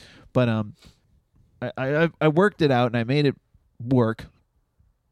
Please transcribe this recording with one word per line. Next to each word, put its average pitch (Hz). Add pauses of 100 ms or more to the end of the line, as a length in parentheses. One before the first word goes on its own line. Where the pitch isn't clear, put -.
(320)
But, 127
um, 110 (840)
I, 123
I, 143
I, 165 (120)
I 156
worked 180
it 147
out 123
and 117
I 117
made 143
it 135 (440)
work. 117 (840)